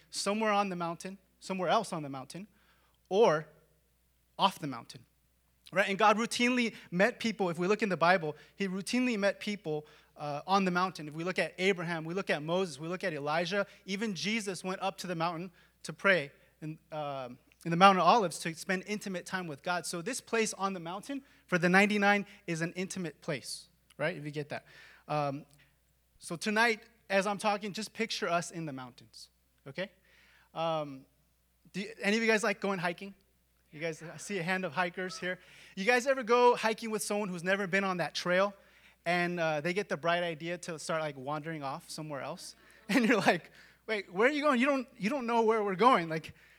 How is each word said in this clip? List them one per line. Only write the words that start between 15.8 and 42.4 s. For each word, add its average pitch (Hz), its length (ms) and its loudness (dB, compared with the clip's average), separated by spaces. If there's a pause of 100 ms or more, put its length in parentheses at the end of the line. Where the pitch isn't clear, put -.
to 165 100 -10
pray 160 380 2 (300)
in, 156 160 -8 (140)
um, 139 460 -6 (280)
in 170 60 -2
the 170 60 2
Mount 190 200 10
of 175 60 4
Olives 185 360 4
to 165 160 -4
spend 185 320 -4
intimate 196 380 -6
time 185 220 -6
with 143 140 -10
God. 175 240 -2
So 175 160 -6
this 202 200 -6
place 226 320 0
on 196 200 -2
the 185 60 -8
mountain 196 420 -8 (260)
for 180 100 2
the 175 120 4
ninety-nine 202 560 6 (200)
is 165 160 -4
an 165 140 -4
intimate 185 460 -8
place, - 460 -8 (300)
right? 160 180 -4
If 147 100 -10
you 151 60 -10
get 143 180 -8
that. 123 160 -10 (420)
Um, 147 380 -4 (720)
so - 160 -10
tonight, 214 460 2 (280)
as 196 160 4
I'm 208 120 -2
talking, 202 360 -2
just 220 200 -10
picture 214 360 -4
us 170 220 0
in 165 140 -8
the 143 80 -8
mountains, 127 560 -16 (380)
okay? 175 220 -8 (640)
Um, 151 480 -4 (720)
do 185 80 -6
you, 214 80 -8 (120)
any 202 160 2
of 226 60 2
you 226 60 4
guys 214 140 4
like 202 160 0
going 196 200 0
hiking? 180 340 -4 (580)
You 151 80 -16
guys, 165 220 -6 (120)
I 160 40 -14
see 196 220 -6
a 170 40 -4
hand 185 220 -2
of 156 80 -6
hikers 185 440 -4
here. 180 220 -4 (360)
You 190 100 -6
guys 247 220 2
ever 269 160 0
go 240 320 6
hiking 220 340 -2
with 214 140 -4
someone 208 260 -2
who's 180 140 -8
never 196 240 0
been 196 160 2
on 185 140 0
that 151 180 -2
trail, 190 380 2 (520)
and, 175 340 0
uh, 156 220 0
they 175 120 0
get 196 160 -4
the 185 80 -2
bright 170 260 2
idea 170 360 -6
to 170 200 -10
start, 160 220 -2
like, 147 160 -6
wandering 147 460 -6
off 143 260 -8
somewhere 151 320 -8
else? - 340 -10 (160)